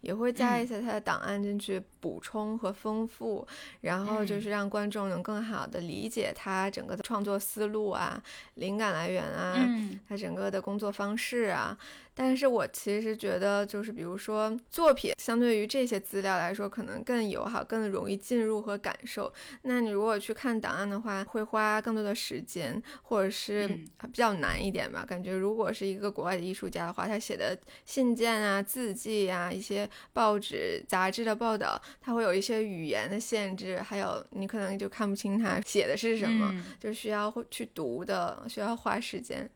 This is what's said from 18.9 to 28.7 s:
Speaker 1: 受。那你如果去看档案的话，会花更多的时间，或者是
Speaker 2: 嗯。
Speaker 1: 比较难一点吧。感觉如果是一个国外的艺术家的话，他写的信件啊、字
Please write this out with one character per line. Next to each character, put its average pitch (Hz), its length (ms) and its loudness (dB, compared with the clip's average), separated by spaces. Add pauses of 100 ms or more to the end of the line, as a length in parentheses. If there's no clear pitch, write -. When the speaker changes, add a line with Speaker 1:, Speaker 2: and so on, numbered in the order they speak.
Speaker 1:
受。 - 260 -4 (300)
那 247 180 2
你 220 100 2
如 202 120 2
果 214 180 4
去 220 140 -4
看 226 260 0
档 202 160 0
案 202 140 -2
的 202 100 -2
话， 202 240 -2
会 214 180 -2
花 214 400 2
更 226 140 0
多 214 80 0
的 202 100 0
时 - 280 -4
间， 165 420 -4 (200)
或 208 200 2
者 196 60 2
是 208 400 -2
Speaker 2:
嗯。 165 180 -4 (140)
Speaker 1:
比 - 100 -12
较 226 220 4
难 - 280 0
一 196 80 0
点 - 220 -2
吧。 82 160 -6
感 185 160 -6
觉 185 80 -4
如 190 240 0
果 208 160 2
是 196 160 -2
一 190 80 0
个 202 160 -2
国 170 140 -4
外 185 100 0
的 175 60 -2
艺 185 120 -2
术 190 140 -6
家 170 200 -4
的 175 40 -4
话， 180 160 -2
他 208 100 0
写 - 200 -4
的 151 200 0 (280)
信 254 280 4
件 226 200 4
啊、 202 280 4
字 220 320 -2